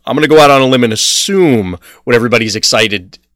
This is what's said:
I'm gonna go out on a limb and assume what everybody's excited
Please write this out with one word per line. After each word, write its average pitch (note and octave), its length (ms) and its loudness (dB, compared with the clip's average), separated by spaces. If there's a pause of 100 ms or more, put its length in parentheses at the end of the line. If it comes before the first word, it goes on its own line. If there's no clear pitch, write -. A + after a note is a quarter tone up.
I'm B2+ 100 -6
gonna D3+ 140 0
go D#3 100 6
out C#3+ 100 6
on C#3 120 2
a C3 60 2
limb B2+ 180 2
and A2 80 -2
assume A#2 840 -2 (280)
what A#2+ 100 0
everybody's A2+ 400 -2
excited G#2 640 -4 (160)